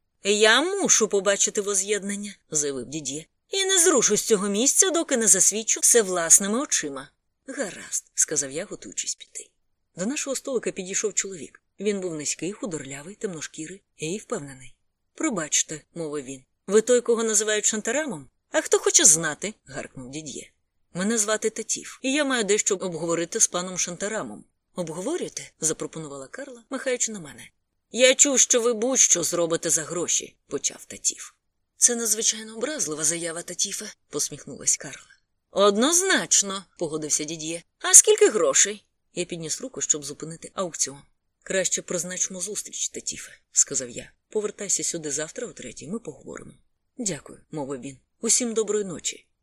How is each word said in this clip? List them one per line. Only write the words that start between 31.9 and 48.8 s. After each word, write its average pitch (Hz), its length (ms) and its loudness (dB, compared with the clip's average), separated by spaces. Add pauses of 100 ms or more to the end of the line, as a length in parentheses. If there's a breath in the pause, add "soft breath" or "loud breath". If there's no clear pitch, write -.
надзвичайно 220 600 -2
образлива 220 480 -4
заява, 165 380 -2
Татіфе», 202 500 -4 (160)
посміхнулась - 680 -4
Карла. - 400 -12 (340)
«Однозначно», 208 1120 2 (140)
погодився 151 460 -2
Дід'є. 165 380 -8 (160)
«А 370 160 4
скільки 415 340 10
грошей?» 202 560 2 (300)
Я 180 100 -2
підніс 165 360 -8
руку, - 200 -12
щоб 151 240 0
зупинити 151 500 -12
аукціон. 151 480 -4 (400)
«Краще 185 400 0
призначмо 180 580 -4
зустріч, - 480 -6
Тетіфе», — - 440 -10 (200)
сказав 131 380 2
я. - 220 -14 (160)
«Повертайся 202 560 -4
сюди 156 260 -6
завтра 156 360 -6
о 165 60 -12
третій, - 360 -16
ми 208 100 -6
поговоримо». - 540 -16 (460)
«Дякую», — 175 420 -8 (100)
мовив 139 300 -8
він. 135 180 -14 (220)
«Усім 226 340 0
доброї 208 300 0